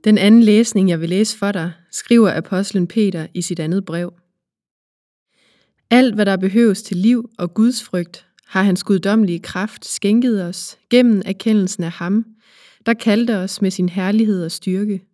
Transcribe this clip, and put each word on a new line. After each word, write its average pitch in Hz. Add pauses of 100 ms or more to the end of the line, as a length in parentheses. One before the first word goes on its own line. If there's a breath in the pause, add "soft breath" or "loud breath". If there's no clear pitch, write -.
Den 214
anden 214
læsning, 208
jeg 165
vil 165
læse 196
for 202
dig, 175 (180)
skriver 226
apostlen 185
Peter 180
i 175
sit 170
andet 180
brev. 175 (1800)
"Alt, 247
hvad 208
der 196
behøves 196
til -
liv 233
og 175
Guds 233
frygt, - (200)
har 190
hans 190
guddommelige 196
kraft -
skænket 214
os - (120)
gennem 240
erkendelsen 196
af 165
ham, 196 (600 soft breath)
der 226
kaldte 226
os 190
med 190
sin 180
herlighed 196
og 165
styrke. 196 (120)